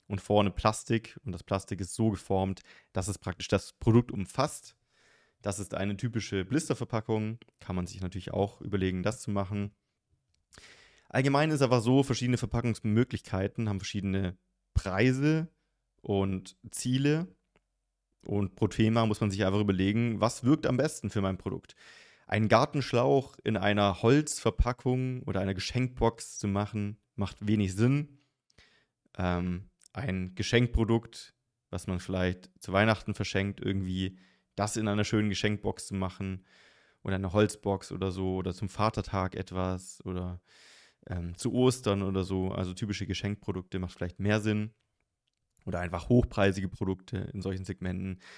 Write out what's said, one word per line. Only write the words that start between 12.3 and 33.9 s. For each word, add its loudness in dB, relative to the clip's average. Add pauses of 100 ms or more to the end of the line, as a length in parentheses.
Verpackungsmöglichkeiten 0
haben -2
verschiedene -4 (380)
Preise 2 (540)
und -2 (160)
Ziele. 2 (960)
Und -2
pro 2
Thema 4
muss 0
man 2
sich 0
einfach 2
überlegen, 2
was 0
wirkt 4
am 2
besten -2
für -2
mein 0
Produkt. -10 (500)
Einen 2
Gartenschlauch 2
in 0
einer 2
Holzverpackung 2
oder -2
einer 0
Geschenkbox -2
zu -2
machen, -2 (180)
macht -6
wenig 2
Sinn. 2 (1000)
Ähm, -2 (240)
ein -4
Geschenkprodukt, 2 (360)
was -8
man -2
vielleicht -2 (100)
zu -10
Weihnachten 4
verschenkt, -2
irgendwie -2 (360)